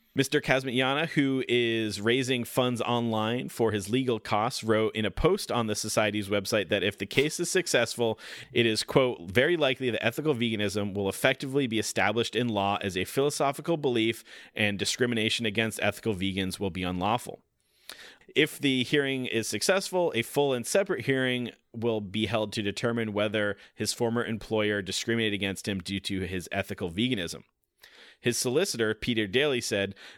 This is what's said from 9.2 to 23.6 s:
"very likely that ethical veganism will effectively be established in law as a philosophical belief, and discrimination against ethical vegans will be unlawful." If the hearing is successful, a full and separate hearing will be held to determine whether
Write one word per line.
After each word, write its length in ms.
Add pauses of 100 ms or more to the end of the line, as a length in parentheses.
"very 240
likely 360
that 120
ethical 300
veganism 640
will 120
effectively 600
be 100
established 580
in 140
law 320
as 160
a 80
philosophical 720
belief, 460 (320)
and 240
discrimination 680
against 360
ethical 340
vegans 440
will 120
be 120
unlawful." 600 (920)
If 240
the 240
hearing 440
is 200
successful, 680
a 80
full 300
and 120
separate 400
hearing 460 (200)
will 300
be 240
held 280
to 100
determine 500
whether 440 (180)